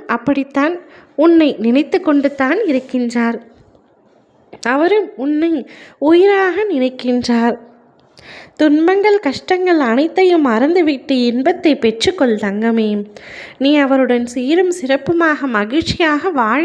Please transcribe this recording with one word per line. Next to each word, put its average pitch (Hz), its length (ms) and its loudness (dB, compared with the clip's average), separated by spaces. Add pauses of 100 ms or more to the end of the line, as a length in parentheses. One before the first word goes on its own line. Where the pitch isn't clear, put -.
அப்படித்தான் 277 640 -2 (460)
உன்னை 320 280 4 (120)
நினைத்து 262 420 0
கொண்டு 285 340 0
தான் 285 280 -2
இருக்கின்றார். 240 760 -2 (1300)
அவரும் 339 380 2 (100)
உன்னை 302 340 -2 (500)
உயிராக 370 680 2
நினைக்கின்றார். 247 880 -2 (1000)
துன்பங்கள், 370 640 2
கஷ்டங்கள் 359 640 0
அனைத்தையும் 330 640 2
மறந்துவிட்டு 277 760 0
இன்பத்தை 269 540 0
பெற்றுக்கொள் 233 600 0
தங்கமே. 220 520 -2 (680)
நீ 277 200 2
அவருடன் 254 480 2
சீரும் 330 540 -2
சிறப்புமாக 285 720 -2
மகிழ்ச்சியாக 294 840 -2
வாழ 254 320 0